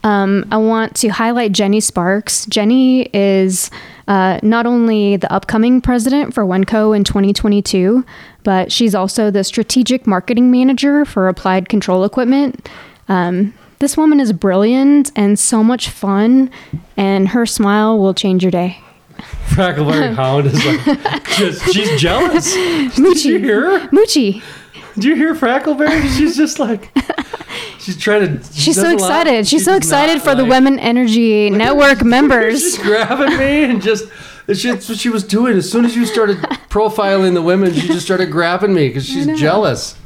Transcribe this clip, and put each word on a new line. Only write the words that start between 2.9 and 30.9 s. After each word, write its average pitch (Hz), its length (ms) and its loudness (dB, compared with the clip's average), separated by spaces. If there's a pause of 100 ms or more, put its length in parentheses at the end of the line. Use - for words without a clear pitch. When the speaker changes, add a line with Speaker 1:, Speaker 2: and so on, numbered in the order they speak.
Speaker 1:
is, 190 560 0 (380)
uh, 190 360 0
not 233 220 2
only 226 500 2
the 185 160 -4
upcoming 233 480 0
president 254 540 0
for 226 100 -2
wenco 202 520 0
in 202 100 2
twenty 196 260 0
twenty-two, 202 720 0 (400)
but 185 280 0
she's 226 220 0
also 202 380 -2
the 196 140 0
strategic 247 600 -2
marketing 233 460 2
manager 269 540 2
for 190 240 0
Applied 185 400 -2
Control 185 340 0
Equipment. 254 640 -2 (400)
Um, 185 460 0 (260)
this 277 160 -2
woman 311 240 4
is 233 140 0
brilliant 247 840 2
and 208 240 2
so 220 240 0
much 240 260 0
fun, 226 640 0 (460)
and 196 320 0
her 233 160 0
smile 214 520 0
will 190 160 2
change 185 300 0
your 185 80 0
day. 180 260 -4 (680)
Speaker 2:
Frackleberry 151 680 0
Speaker 1:
<laughs> - 0 -
Speaker 2:
Hound 135 320 0
is 139 180 0
like, - 580 -2 (140)
just, 202 360 -2
she's 214 260 0
jealous. 330 540 0
Did 339 400 -2
Speaker 1:
Moochie. 320 320 2
Speaker 2:
you 294 140 2
hear 269 400 0
her? - 100 -8
Speaker 1:
Moochie. 269 540 2 (520)
Speaker 2:
Did 196 100 -4
you 311 100 2
hear 311 180 0
Frackleberry? 294 680 0 (160)
She's 294 200 0
just 302 220 -2
like, 233 320 -4 (880)
she's 185 180 -10
trying 202 420 0
to, - 40 -18 (100)
she - 80 -6
Speaker 1:
She's 311 140 2
so 190 80 0
Speaker 2:
doesn't 339 160 2
allow, 190 80 -2 (140)
Speaker 1:
excited. 240 260 0
She's 311 140 2
Speaker 2:
she 392 40 -4
Speaker 1:
so 359 60 2
Speaker 2:
does 381 80 4
Speaker 1:
excited 320 360 0
Speaker 2:
not 294 80 -6
Speaker 1:
for 285 120 2
the 262 80 2
Speaker 2:
like 247 80 2
Speaker 1:
Women 262 280 4
Energy 226 680 2